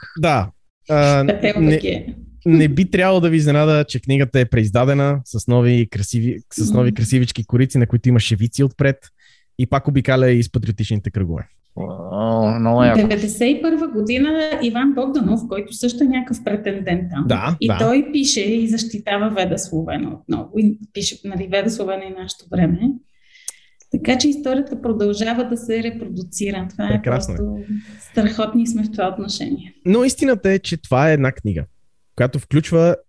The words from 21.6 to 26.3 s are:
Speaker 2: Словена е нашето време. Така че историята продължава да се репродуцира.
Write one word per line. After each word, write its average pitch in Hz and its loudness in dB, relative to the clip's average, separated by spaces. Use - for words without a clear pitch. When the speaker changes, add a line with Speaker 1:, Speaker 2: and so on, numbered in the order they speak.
Speaker 2:
Словена 190 -6
е 190 -12
нашето 185 -14
време. 175 2
Така 240 0
че 302 0
историята 269 -4
продължава 220 -2
да 233 -4
се 226 -4
репродуцира. 190 -8